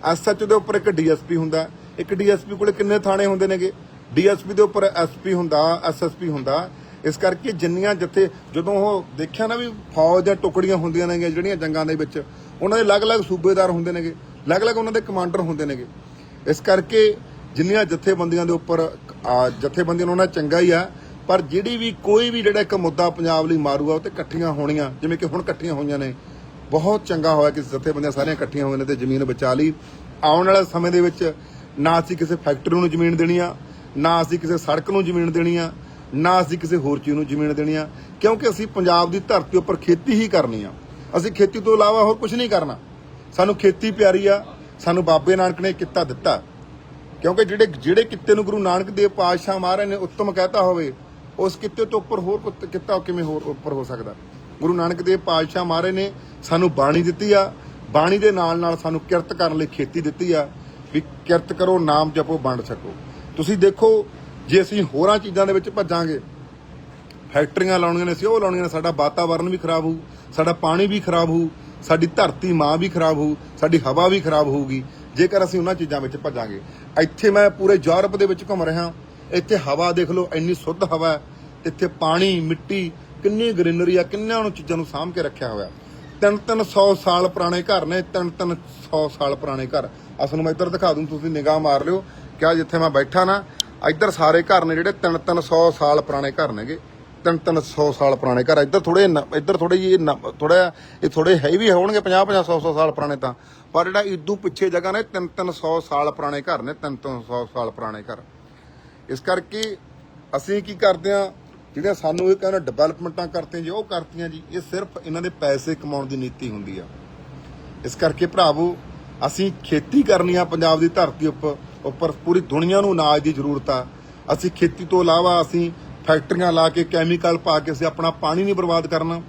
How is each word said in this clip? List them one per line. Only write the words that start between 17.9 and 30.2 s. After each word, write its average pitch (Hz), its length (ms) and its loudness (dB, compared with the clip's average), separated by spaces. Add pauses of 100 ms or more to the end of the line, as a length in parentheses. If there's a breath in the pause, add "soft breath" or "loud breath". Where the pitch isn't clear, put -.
ਦੇ 170 60 0
ਉੱਪਰ, 165 380 -2 (360)
ਆ, 123 240 2
ਜਥੇਬੰਦੀਆਂ 170 560 -2
ਨੂੰ 175 60 0
ਉਹਨਾਂ 185 140 2
ਚੰਗਾ 160 320 0
ਹੀ 180 120 4
ਆ, 170 200 2 (380 loud breath)
ਪਰ 185 120 4
ਜਿਹੜੀ 190 360 -4
ਵੀ 226 260 -4
ਕੋਈ 226 280 4
ਵੀ 233 120 -4
ਜਿਹੜਾ 208 180 2
ਇੱਕ 202 140 -2
ਮੁੱਦਾ 175 360 0
ਪੰਜਾਬ 165 360 0
ਲਈ 165 100 2
ਮਾਰੂ 143 340 0
ਆ, 156 40 2
ਉਹ 160 60 -2
'ਤੇ 202 80 -10
ਇਕੱਠੀਆਂ 165 440 -6
ਹੋਣੀਆਂ, 147 380 -2 (100)
ਜਿਵੇਂ 160 180 -2
ਕਿ 165 80 -4
ਹੁਣ 160 140 -4
ਇਕੱਠੀਆਂ 170 340 -6
ਹੋਈਆਂ 143 240 -4
ਨੇ। 135 160 -6 (560 loud breath)
ਬਹੁਤ 196 340 0
ਚੰਗਾ 160 300 0
ਹੋਇਆ 147 160 4
ਕਿ 143 100 -6
ਜਥੇਬੰਦੀਆਂ 143 520 -4
ਸਾਰੀਆਂ 139 220 -2
ਇਕੱਠੀਆਂ 143 300 -4
ਹੋਈਆਂ 135 140 -2
ਨੇ 135 60 -2
ਤੇ 135 120 -2
ਜ਼ਮੀਨ 131 280 -2
ਬਚਾ 127 300 0
ਲਈ। 156 180 2 (520 loud breath)